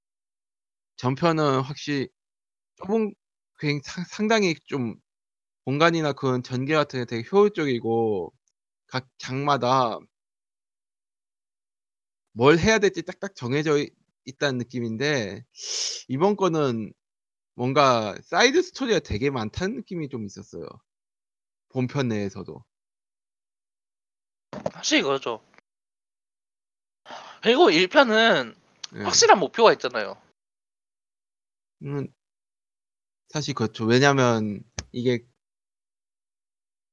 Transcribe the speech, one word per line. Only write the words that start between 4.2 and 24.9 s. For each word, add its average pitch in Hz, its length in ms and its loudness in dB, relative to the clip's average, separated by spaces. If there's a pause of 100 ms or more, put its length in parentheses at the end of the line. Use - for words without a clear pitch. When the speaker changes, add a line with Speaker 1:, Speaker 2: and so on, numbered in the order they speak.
Speaker 1:
좀 120 300 -4 (680)
공간이나 156 500 2
그런 127 280 0
전개 131 320 -4
같은 147 260 -2
게 120 60 -4
되게 117 260 -8
효율적이고 117 1000 0 (560)
각 131 200 -8 (100)
장마다 127 800 0 (2250)
뭘 139 260 6
해야 220 200 4
될지 190 240 0
딱딱 190 320 -12
정해져 147 440 -2
있-, 143 120 -4 (360)
있다는 131 320 -4
느낌인데 117 840 -4 (640)
이번 170 280 0
거는 147 560 -2 (640)
뭔가 123 680 2
사이드 254 380 2
스토리가 226 380 -2
되게 123 300 -4
많다는 139 460 -6
느낌이 170 340 -10
좀 117 160 -10
있었어요. 95 400 -16 (1040)
본편 131 400 -4
내에서도. 98 560 -6 (2000)
Speaker 2:
사실 277 300 0